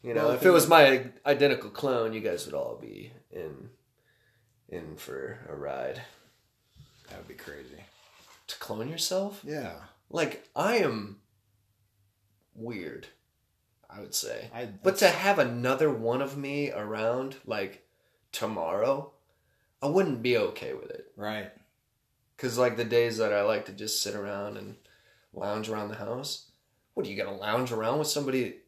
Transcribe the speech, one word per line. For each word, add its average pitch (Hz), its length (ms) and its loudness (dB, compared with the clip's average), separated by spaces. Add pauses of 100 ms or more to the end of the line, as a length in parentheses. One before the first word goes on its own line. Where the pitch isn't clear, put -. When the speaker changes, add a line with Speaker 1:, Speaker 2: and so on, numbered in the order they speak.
Speaker 1:
You 123 120 -6
know, 110 140 2
Speaker 2:
Well, 120 60 4
Speaker 1:
if 131 60 -2
it - 40 -2
Speaker 2:
then 180 100 12
Speaker 1:
was 165 120 10
my 139 380 10 (220)
identical 143 420 4
clone, 117 460 0
you 110 60 -6
guys 90 260 -2
would 71 80 -10
all 69 260 -4
be 50 320 -16 (180)
in, 78 380 -12 (1000)
in 80 260 -12
for 67 500 -10
a 73 80 -12
ride. 67 460 -6 (1080)
Speaker 2:
That 92 80 -16
would 87 100 -16
be - 60 -16
crazy. 71 500 -16 (640)
Speaker 1:
To - 120 -14
clone 113 300 -8
yourself? 190 580 -4
Speaker 2:
Yeah. 135 280 -8 (340)
Speaker 1:
Like, - 480 -4
I 208 200 2
am 110 420 0 (1400)
weird, 101 540 -10 (800)
I 101 100 -16
would - 140 -14
say. - 400 -6
Speaker 2:
I, 113 140 -8 (140)
Speaker 1:
But 190 160 4
to 208 60 4
Speaker 2:
that's 175 140 8
Speaker 1:
have 196 200 2
another 127 520 2
one 117 320 0
of 135 140 -6
me 143 360 -4
around, 113 720 -2
like, 101 420 -6 (460)
tomorrow, 107 800 0 (680)
I 135 60 -2
wouldn't 151 340 2
be 120 160 4
okay 101 340 -2
with - 180 -10
it. - 240 -14
Speaker 2:
Right. 107 360 -8 (880)
Speaker 1:
'Cause, 120 180 -2
like, 123 220 2
the 117 80 0
days 117 320 4
that 107 160 2
I 101 80 4
like 104 240 2
to 98 60 -14
just 104 300 -4
sit 104 120 -4
around 101 420 -6
and 101 200 -12 (580)
lounge 104 340 -4
around 107 220 -4
the 107 60 -10
house, 117 500 -8 (480)
what, - 120 -4
are 101 40 -8
you 101 120 -4
gonna 98 140 -4
lounge 110 340 0
around 113 280 0
with 147 100 0
somebody 131 480 0 (100)